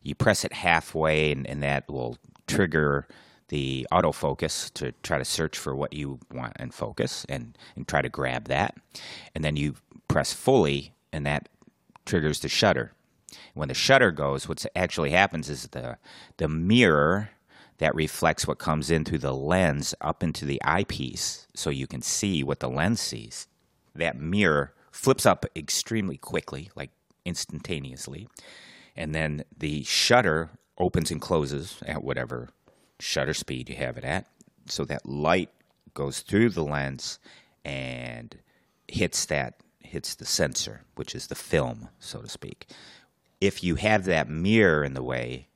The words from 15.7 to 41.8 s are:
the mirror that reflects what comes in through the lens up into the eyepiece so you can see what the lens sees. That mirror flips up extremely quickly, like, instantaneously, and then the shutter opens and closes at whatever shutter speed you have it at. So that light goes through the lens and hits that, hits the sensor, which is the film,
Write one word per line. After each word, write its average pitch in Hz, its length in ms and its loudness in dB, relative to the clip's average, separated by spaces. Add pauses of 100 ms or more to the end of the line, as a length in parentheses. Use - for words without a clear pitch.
the 80 120 0
mirror 87 840 4 (480)
that 76 160 2
reflects 78 520 0
what 76 120 -2
comes 78 320 -2
in 82 140 2
through 80 140 -2
the 67 160 -2
lens 73 680 2
up 78 200 -4
into 80 220 -4
the 69 180 -2
eyepiece - 920 -4
so - 160 -4
you 67 160 -4
can 64 160 -10
see 90 420 0
what 69 160 -2
the 64 80 -2
lens 82 320 0
sees. - 480 -10 (460)
That 78 260 -2
mirror 80 540 2 (180)
flips - 320 2
up 92 220 4 (100)
extremely 90 640 -4
quickly, 78 580 -8
like, - 140 -12 (340)
instantaneously, 78 1040 -8 (680)
and 78 200 -6
then 76 300 -2 (120)
the 76 280 -4
shutter 82 680 4 (260)
opens 87 340 0
and 78 120 -6
closes 73 640 -2
at - 180 -6
whatever 62 460 -6 (500)
shutter 71 320 -2
speed 64 380 -8
you 65 60 -10
have 64 200 -6
it - 80 -14
at. 90 220 -4 (400)
So - 180 -4
that 71 220 -8
light 78 420 2 (460)
goes 69 260 -6
through 110 300 4
the 85 120 -2
lens 69 560 -4 (460)
and 64 720 -10 (520)
hits - 380 -2
that, 67 280 -2 (260)
hits - 340 -10
the - 120 -14
sensor, - 560 -2 (140)
which - 180 -10
is - 140 -10
the - 60 -8
film, 62 540 -2 (100)